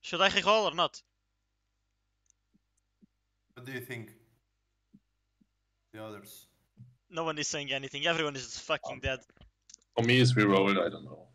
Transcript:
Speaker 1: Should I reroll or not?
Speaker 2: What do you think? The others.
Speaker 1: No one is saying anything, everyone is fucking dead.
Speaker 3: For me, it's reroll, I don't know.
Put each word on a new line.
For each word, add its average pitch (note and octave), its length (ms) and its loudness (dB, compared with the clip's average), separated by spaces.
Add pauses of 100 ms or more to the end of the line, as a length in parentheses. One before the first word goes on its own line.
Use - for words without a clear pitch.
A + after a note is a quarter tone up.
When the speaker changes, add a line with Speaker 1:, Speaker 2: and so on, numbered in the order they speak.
Speaker 1:
Should F3 180 -6
I G3 80 4
reroll G3 420 2
or D3 40 -14
not? E3 260 -2 (2500)
Speaker 2:
What B2 100 -18
do C3 80 -14
you B2+ 80 -10
think? A#2+ 300 -14 (1800)
The G#2+ 100 -14
others. G2+ 420 -18 (640)
Speaker 1:
No E3 160 -8
one D#3 140 -6
is D3 100 -4
saying C#3+ 240 -6
anything, C#3 340 -6
everyone D#3+ 300 0
is B2 220 -12
fucking C3 420 -6
dead. C3 200 -4 (760)
Speaker 3:
For A#2 80 2
me, B2 160 6
it's B2 140 6
reroll, G2 440 6
I E2+ 120 0
don't D#2+ 140 -16
know. D2+ 300 -20